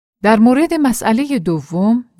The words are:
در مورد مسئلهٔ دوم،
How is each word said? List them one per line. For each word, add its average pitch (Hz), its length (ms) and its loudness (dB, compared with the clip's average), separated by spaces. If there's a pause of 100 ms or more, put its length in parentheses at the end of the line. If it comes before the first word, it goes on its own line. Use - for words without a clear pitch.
(220)
در 214 160 4
مورد 262 360 2
مسئلهٔ 269 640 -2
دوم، 175 680 -2 (140)